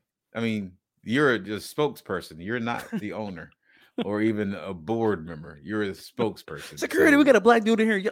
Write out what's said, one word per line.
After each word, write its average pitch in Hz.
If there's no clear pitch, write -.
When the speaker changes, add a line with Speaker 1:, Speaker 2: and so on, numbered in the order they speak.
Speaker 1:
I 113
mean, 107
you're 123
just 95
spokesperson. 87
You're 117
not 117
Speaker 2:
<laughs> 220
Speaker 1:
the 101
owner 90
or 104
even 104
a 90
board 98
member. 80
You're 104
a 98
spokesperson. -
Speaker 2:
Security, 311
we 294
Speaker 1:
So 277
Speaker 2:
got 262
a 202
black 226
dude 220
in 220
here. 214
Yeah, 190